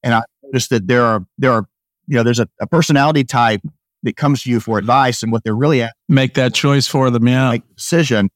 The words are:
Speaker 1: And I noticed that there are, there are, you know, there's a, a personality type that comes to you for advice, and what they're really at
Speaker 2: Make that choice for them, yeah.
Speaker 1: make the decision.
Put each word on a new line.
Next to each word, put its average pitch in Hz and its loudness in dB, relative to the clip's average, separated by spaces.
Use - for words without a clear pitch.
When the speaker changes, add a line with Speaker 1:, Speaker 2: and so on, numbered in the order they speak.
Speaker 1:
And 120 0
I 113 2
noticed - -4
that 104 -2
there 123 4
are, 110 0
there 131 2
are, 110 0
you 139 -2
know, 117 2
there's 120 0
a, 113 -2
a - -6
personality 151 2
type 117 0
that 113 -6
comes 147 -2
to 123 -8
you 120 0
for 110 -4
advice, 123 0
and 113 -4
what 113 -4
they're 107 -2
really 135 0
at 113 -8
Speaker 2:
Make 131 2
that 127 0
choice 143 0
for 131 0
them, 117 0
yeah. 127 2
Speaker 1:
make 117 -4
the - -20
decision. 120 0